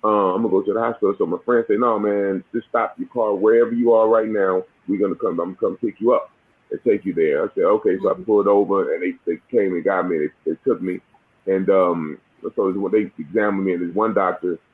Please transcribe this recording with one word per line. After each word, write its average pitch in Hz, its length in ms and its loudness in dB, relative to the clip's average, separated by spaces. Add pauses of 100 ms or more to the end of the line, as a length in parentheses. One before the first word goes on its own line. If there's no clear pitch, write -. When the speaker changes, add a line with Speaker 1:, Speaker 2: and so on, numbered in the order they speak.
Speaker 1:
uh, 104 320 2
"I'm 113 80 0
gonna 110 60 0
go 95 120 2
to 98 120 -4
the 110 60 -2
hospital." 113 380 -2
So - 80 0
my 85 140 -6
friend 117 280 0
said, 104 120 0
"No, 117 180 2
man, 101 460 -2 (100)
just 113 140 -6
stop - 320 -4
your 131 80 -8
car 110 260 -2
wherever 113 380 4
you 117 220 2
are 110 140 6
right 110 200 2
now. 95 360 0 (240)
We're 95 120 -2
gonna 95 160 0
come, 85 240 -4
I'm 92 160 -6
gonna 95 180 -2
come - 40 -12
pick 107 220 -6
you 120 140 2
up - 160 -2 (400)
and - 140 -8
take 110 200 0
you 90 100 -4
there." 78 300 0
I - 120 -4
said, 92 80 0
"Okay." 98 340 2
So 95 120 0
I 95 40 0
Speaker 2:
Mm-hmm. 92 100 -8
Speaker 1:
pulled 104 240 2
over, 98 460 2
and 85 80 -4
they, 90 140 -4 (100)
they - 240 -4
came 98 240 0
and 85 100 -4
got 92 240 0
me. 85 120 -2
They, 76 320 -4
they 78 120 -6
took 95 200 -2
me. 92 180 -6 (460)
And, 95 240 0
um, 85 480 2 (360)
so 98 160 0
when 95 200 -4
they 110 260 0
examined 95 480 -2
me, 92 80 0
and 87 160 -4
this 85 60 -10
one 110 180 0
doctor 90 460 -2 (140)